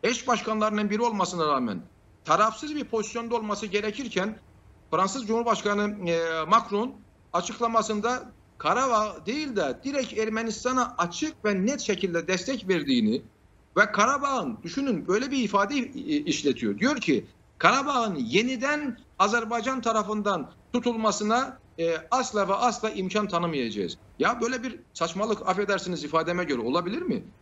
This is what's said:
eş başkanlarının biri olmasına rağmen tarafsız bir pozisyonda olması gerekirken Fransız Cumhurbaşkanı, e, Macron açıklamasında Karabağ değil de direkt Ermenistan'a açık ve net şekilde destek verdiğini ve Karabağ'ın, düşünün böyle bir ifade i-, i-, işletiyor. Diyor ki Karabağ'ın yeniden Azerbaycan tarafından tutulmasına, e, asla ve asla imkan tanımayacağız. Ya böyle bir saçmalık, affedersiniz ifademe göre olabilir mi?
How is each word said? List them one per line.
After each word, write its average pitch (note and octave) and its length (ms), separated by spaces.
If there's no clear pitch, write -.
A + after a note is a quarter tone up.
eş B3 260
başkanlarının G#3+ 640
biri G#3+ 120
olmasına F3+ 440
rağmen A#2+ 360
tarafsız A3 500
bir C#4+ 100
pozisyonda A#3 520
olması G#3+ 300
gerekirken G#3 720
Fransız G3 360
Cumhurbaşkanı, G#3 840
e, E3 340
Macron A3 500
açıklamasında A3 1000
Karabağ G#3+ 680
değil C4+ 300
de C#3+ 280
direkt C4+ 340
Ermenistan'a A3+ 800
açık F3 460
ve G3+ 220
net C#4+ 140
şekilde F3 480
destek F#3+ 400
verdiğini C3+ 540
ve G#3 160
Karabağ'ın, B3+ 720
düşünün A#3 460
böyle A#3+ 220
bir C4 140
ifade G3 300
i-, - 260
i-, D3 240
işletiyor. A#2+ 540
Diyor C4+ 180
ki C#3 300
Karabağ'ın A#3+ 560
yeniden A#3+ 840
Azerbaycan A#3 600
tarafından G#3 720
tutulmasına, A#3 840
e, E3 180
asla G#3 380
ve G3 60
asla A3 360
imkan G3 380
tanımayacağız. C3 720
Ya A3+ 220
böyle A#3+ 220
bir A#3+ 180
saçmalık, F#3+ 560
affedersiniz F3+ 560
ifademe D#3+ 400
göre C#3 160
olabilir F3 420
mi? F#3+ 220